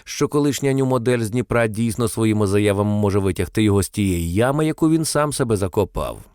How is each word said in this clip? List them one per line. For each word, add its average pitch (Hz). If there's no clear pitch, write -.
що -
колишня 143
нью-модель 127
з 107
Дніпра 117
дійсно 113
своїми 107
заявами 104
може 104
витягти 95
його 101
з -
тієї 87
ями, 139
яку 156
він 160
сам 147
себе 113
закопав? 85